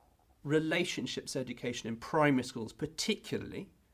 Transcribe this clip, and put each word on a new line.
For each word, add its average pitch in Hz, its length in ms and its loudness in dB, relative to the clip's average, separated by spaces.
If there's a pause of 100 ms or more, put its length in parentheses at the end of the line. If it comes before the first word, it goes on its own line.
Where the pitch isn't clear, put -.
(420)
relationships 156 920 0
education 120 500 -6
in 113 80 -2
primary 143 480 4
schools 113 300 -6
particularly, - 960 -4 (260)